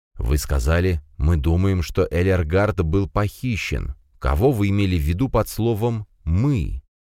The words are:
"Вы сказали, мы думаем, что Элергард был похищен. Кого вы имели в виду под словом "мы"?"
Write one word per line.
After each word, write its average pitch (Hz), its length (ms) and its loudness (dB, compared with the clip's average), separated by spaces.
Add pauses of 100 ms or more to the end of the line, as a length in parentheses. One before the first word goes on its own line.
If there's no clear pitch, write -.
(180)
"Вы 73 200 0
сказали, 80 640 0 (160)
мы 78 200 2
думаем, 90 440 2
что - 280 0
Элергард 92 720 0
был 87 240 0
похищен. 101 880 -4 (240)
Кого 78 320 2
вы 101 180 0
имели 98 280 2
в 76 40 0
виду 90 280 0
под 110 180 0
словом 113 600 -2 (160)
"мы"?" 104 580 0 (380)